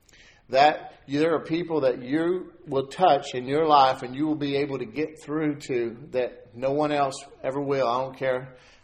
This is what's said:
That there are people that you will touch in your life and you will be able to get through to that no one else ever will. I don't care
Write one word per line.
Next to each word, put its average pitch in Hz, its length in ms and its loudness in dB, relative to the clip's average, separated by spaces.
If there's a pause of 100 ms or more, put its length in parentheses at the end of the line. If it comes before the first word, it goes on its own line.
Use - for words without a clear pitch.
(500)
That 143 440 4 (140)
there 151 280 2
are - 80 -2
people 160 380 -2
that 127 200 2
you 165 520 -2 (140)
will 135 200 -2
touch 156 460 2
in 127 140 -6
your 151 200 0
life 135 340 6
and 127 140 -10
you 147 120 -2
will 151 80 -2
be 143 220 -2
able 139 220 -4
to 123 60 -6
get 139 360 -6
through 151 340 -4 (120)
to 120 300 -4 (140)
that - 440 -4
no 127 160 -2
one 147 200 0
else 143 240 0 (280)
ever 135 160 -4
will. 139 280 0
I 120 140 0
don't 131 160 -8
care 135 380 -4 (280)